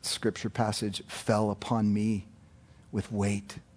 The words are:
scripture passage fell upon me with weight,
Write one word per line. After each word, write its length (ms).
scripture 480
passage 560
fell 460
upon 420
me 320
with 200
weight, 460